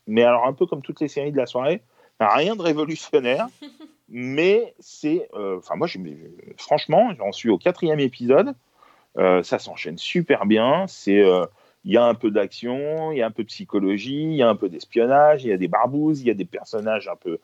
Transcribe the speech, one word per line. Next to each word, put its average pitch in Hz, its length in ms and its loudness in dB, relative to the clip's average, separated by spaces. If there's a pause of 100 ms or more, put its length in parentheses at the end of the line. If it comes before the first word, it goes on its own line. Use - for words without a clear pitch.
Mais 113 180 2
alors, 120 240 4
un 135 40 0
peu 180 140 0
comme 151 160 -6
toutes - 180 -14
les 151 80 -4
séries 143 240 -6
de 143 60 -2
la 127 80 0
soirée, 143 360 -2 (380)
rien 139 380 2
de 190 40 -10
révolutionnaire, 151 880 -2 (320)
<laughs> - 300 -20
mais 156 720 0
c'est, - 540 -6
euh, 98 260 -6
enfin, - 180 -8
moi, 156 100 -2
j'ai, 95 140 -10 (560)
franchement, 175 600 0
j'en 101 140 -4
suis - 160 -6
au 101 100 4
quatrième 160 440 0
épisode. 139 520 2 (640)
Euh, 90 260 4
ça - 160 -4
s'enchaîne 87 380 -12
super 143 480 -2
bien. 127 420 2
C'est, 101 340 2
euh, 92 240 6 (400)
il 95 80 -6
y 113 40 6
a 120 60 4
un 117 120 2
peu 110 160 -2
d'action, 139 840 -4
il 135 60 -4
y - 20 0
a 113 60 0
un 110 40 -6
peu 110 120 -8
de 104 40 -12
psychologie, 107 760 -4
il 160 120 -4
y 139 60 0
a 117 80 4
un 104 80 2
peu 101 100 -6
d'espionnage, 131 800 2
il 117 40 -4
y 101 40 2
a 92 40 -2
des 90 120 -2
barbouzes, 139 500 0
il 123 80 -2
y - 20 2
a 107 40 2
des 98 100 -4
personnages 104 640 -6
un 87 80 -8
peu 85 280 -8